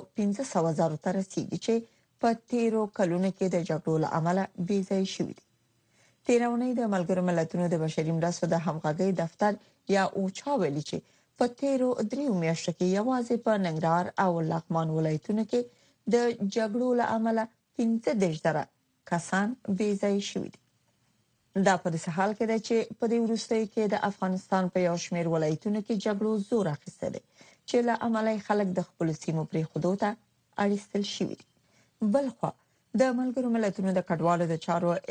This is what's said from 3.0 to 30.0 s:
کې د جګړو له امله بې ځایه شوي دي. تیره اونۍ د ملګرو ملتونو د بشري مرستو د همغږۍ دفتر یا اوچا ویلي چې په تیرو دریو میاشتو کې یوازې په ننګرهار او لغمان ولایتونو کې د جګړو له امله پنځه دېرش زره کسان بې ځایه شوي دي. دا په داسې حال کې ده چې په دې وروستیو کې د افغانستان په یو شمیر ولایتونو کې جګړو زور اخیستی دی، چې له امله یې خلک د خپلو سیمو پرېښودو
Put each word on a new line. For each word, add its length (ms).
کې 160
د 40
جګړو 340
له 40
امله 240
بې 120
ځایه 260
شوي 220
دي. 80
تیره 240
اونۍ 260
د 160
ملګرو 340
ملتونو 460
د 100
بشري 360
مرستو 340
د 120
همغږۍ 460
دفتر 300
یا 80
اوچا 400
ویلي 280
چې 80
په 60
تیرو 300
دریو 320
میاشتو 340
کې 80
یوازې 380
په 60
ننګرهار 400
او 80
لغمان 440
ولایتونو 560
کې 100
د 20
جګړو 340
له 40
امله 260
پنځه 360
دېرش 240
زره 180
کسان 420
بې 120
ځایه 280
شوي 240
دي. 80
دا 60
په 100
داسې 220
حال 220
کې 120
ده 80
چې 80
په 120
دې 100
وروستیو 520
کې 100
د 140
افغانستان 560
په 140
یو 160
شمیر 240
ولایتونو 580
کې 200
جګړو 260
زور 220
اخیستی 420
دی، 80
چې 100
له 60
امله 260
یې 140
خلک 200
د 100
خپلو 320
سیمو 300
پرېښودو 500